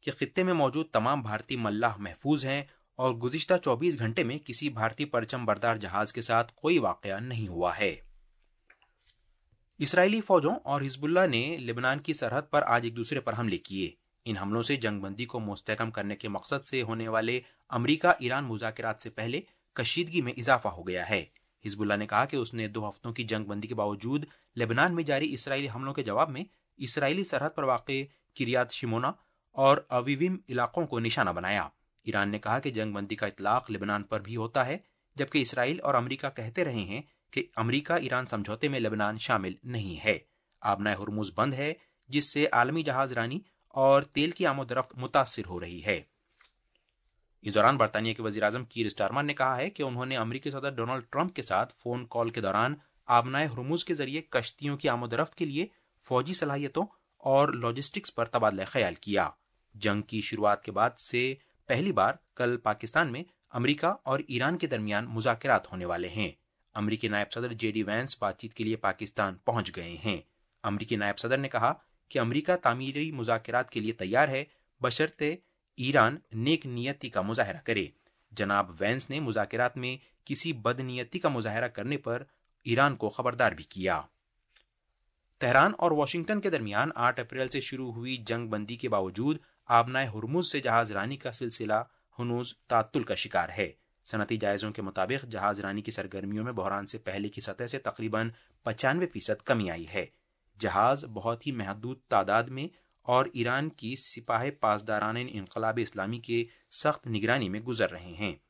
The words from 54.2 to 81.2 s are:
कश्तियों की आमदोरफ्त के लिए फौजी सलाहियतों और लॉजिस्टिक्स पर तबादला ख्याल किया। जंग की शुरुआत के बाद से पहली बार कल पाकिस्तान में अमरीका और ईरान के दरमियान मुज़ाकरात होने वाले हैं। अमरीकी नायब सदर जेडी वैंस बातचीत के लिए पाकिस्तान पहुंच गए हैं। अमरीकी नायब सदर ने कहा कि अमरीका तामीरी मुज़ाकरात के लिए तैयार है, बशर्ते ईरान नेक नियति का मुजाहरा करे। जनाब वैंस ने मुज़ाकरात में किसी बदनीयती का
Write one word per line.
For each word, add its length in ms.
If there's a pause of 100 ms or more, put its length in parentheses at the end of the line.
कश्तियों 440
की 120
आमदोरफ्त 460
के 120
लिए 220 (360)
फौजी 300
सलाहियतों 520 (360)
और 340
लॉजिस्टिक्स 540
पर 180
तबादला 380
ख्याल 360
किया। 280 (440)
जंग 280
की 200
शुरुआत 420
के 80
बाद 260
से 220 (480)
पहली 240
बार 260 (180)
कल 280
पाकिस्तान 440
में 160 (300)
अमरीका 360 (160)
और 240
ईरान 260
के 100
दरमियान 420
मुज़ाकरात 640
होने 120
वाले 260
हैं। 220 (420)
अमरीकी 340
नायब 260
सदर 200
जेडी 280
वैंस 380
बातचीत 320
के 120
लिए 140
पाकिस्तान 680
पहुंच 240
गए 320
हैं। 200 (420)
अमरीकी 320
नायब 200
सदर 220
ने 100
कहा 280 (340)
कि 80
अमरीका 400
तामीरी 540
मुज़ाकरात 580
के 100
लिए 140
तैयार 360
है, 160 (340)
बशर्ते 580 (400)
ईरान 400 (180)
नेक 300
नियति 420
का 140
मुजाहरा 440
करे। 240 (420)
जनाब 480
वैंस 300
ने 100
मुज़ाकरात 580
में 200 (280)
किसी 260 (100)
बदनीयती 560
का 100